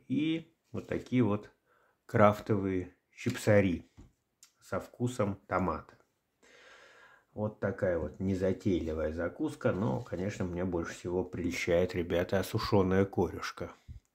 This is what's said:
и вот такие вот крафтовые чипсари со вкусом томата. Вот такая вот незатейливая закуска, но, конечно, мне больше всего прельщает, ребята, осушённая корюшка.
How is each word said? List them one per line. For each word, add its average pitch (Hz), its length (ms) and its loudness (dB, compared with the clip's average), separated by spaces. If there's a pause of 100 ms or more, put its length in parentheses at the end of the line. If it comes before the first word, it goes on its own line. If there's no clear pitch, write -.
и 160 440 -2 (200)
вот 98 160 -8
такие 123 340 0
вот 104 280 0 (560)
крафтовые 98 880 2 (200)
чипсари 101 720 2 (720)
со 92 200 -6
вкусом 107 560 -4 (100)
томата. 87 500 -2 (1400)
Вот 104 280 -6
такая 95 380 0
вот 76 200 -6
незатейливая 87 920 0
закуска, 87 600 -4
но, 117 300 -2
конечно, 95 420 -6
мне 87 200 -4
больше 85 300 -4
всего 90 300 -2
прельщает, 87 720 0
ребята, 87 460 0
осушённая 98 640 2
корюшка. - 680 -4 (420)